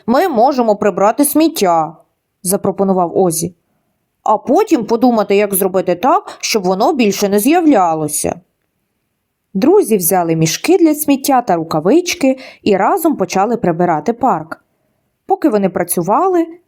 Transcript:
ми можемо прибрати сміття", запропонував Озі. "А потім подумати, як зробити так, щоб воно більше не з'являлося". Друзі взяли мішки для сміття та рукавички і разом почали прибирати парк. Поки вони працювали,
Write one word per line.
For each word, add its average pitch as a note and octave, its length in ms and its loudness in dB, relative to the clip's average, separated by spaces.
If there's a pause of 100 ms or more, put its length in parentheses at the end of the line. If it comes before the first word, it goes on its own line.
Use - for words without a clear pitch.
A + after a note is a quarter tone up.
ми C#4+ 220 0
можемо B3 480 0
прибрати G#3 500 0
сміття", F3 720 0 (440)
запропонував G3 760 -2
Озі. F3+ 380 -2 (680)
"А A3 140 0
потім C#4+ 480 0
подумати, A3 500 0
як G3+ 180 0
зробити F3+ 420 -2
так, D4 440 -2
щоб - 240 -4
воно F#3+ 300 0
більше G#3 360 0
не G3+ 100 0
з'являлося". G3 1000 0 (1120)
Друзі B3 440 4
взяли E3+ 380 0
мішки D#3+ 420 0
для D#4+ 180 4
сміття C#4 460 0
та G3+ 140 0
рукавички B3+ 840 0 (240)
і G3 140 2
разом D#4 380 0
почали G3 420 -2
прибирати F3 560 -2
парк. G3 460 -4 (640)
Поки F#4 240 0
вони G3+ 200 2
працювали, B3 760 0 (200)